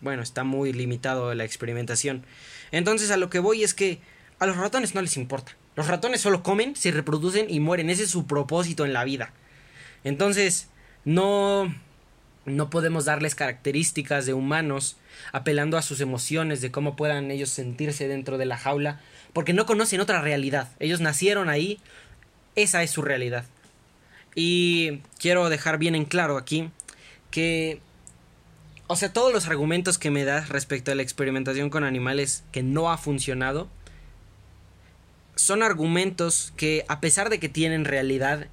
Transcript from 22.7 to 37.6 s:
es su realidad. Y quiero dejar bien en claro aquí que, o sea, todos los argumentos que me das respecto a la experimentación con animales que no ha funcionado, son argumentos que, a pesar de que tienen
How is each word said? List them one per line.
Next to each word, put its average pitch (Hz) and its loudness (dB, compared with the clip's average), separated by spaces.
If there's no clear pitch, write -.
es 165 -2
su 156 -2
realidad. 123 -2
Y 170 2
quiero 175 4
dejar 156 0
bien 165 2
en 156 2
claro 151 0
aquí 151 -4
que, 160 0
o 170 0
sea, 190 0
todos 247 4
los 196 2
argumentos 165 2
que 151 0
me 143 2
das 143 0
respecto 139 -4
a 139 0
la 139 0
experimentación 135 -2
con 151 0
animales 131 -2
que 127 -4
no 147 2
ha 165 0
funcionado, 135 -2
son 208 2
argumentos 175 0
que, 156 0
a 147 -2
pesar 180 4
de 214 0
que 160 -6
tienen 160 0